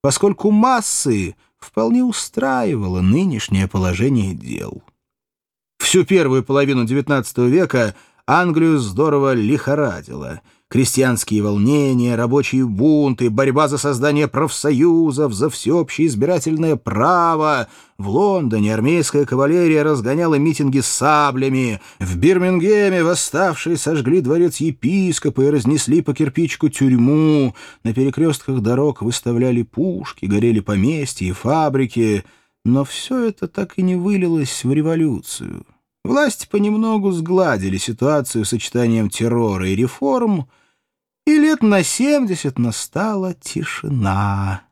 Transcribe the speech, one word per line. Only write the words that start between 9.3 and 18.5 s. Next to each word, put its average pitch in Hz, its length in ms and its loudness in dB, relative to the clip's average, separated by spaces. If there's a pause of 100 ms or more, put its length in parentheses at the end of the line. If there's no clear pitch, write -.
лихорадило. 123 1080 -4 (280)
Крестьянские 123 720 0
волнения, 120 760 2
рабочие 131 500 0
бунты, 127 640 2
борьба 135 380 2
за 139 100 -2
создание 143 520 0
профсоюзов, 147 1040 0
за 123 160 0
всеобщее 156 580 -2
избирательное 156 680 0
право. 156 920 0 (300)
В 98 100 -8
Лондоне 117 680 0